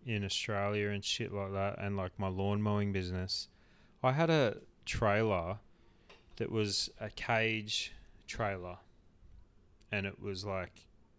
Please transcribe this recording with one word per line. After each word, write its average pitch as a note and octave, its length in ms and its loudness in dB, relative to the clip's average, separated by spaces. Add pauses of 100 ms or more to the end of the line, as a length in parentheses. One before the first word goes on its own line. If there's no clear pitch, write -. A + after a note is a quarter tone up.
in G#2+ 180 0
Australia G#2 640 0
and G2+ 140 -2
shit - 280 -2
like G2 200 -2
that, G2 280 0
and, G2+ 160 0
like, F#2 220 -2
my G2 100 0
lawn G2 340 2
mowing G#2 300 2
business, F#2 560 -2 (540)
I B2+ 100 4
had E3 180 2
a C#3+ 280 4 (280)
trailer G#2 720 2 (760)
that - 160 -2
was G#2+ 360 0 (120)
a G#2+ 100 -6
cage A2 840 0 (360)
trailer, F#2 500 -4 (1120)
and G2+ 160 -2
it - 160 -8
was, F#2+ 220 -6
like, F#2+ 420 -6 (320)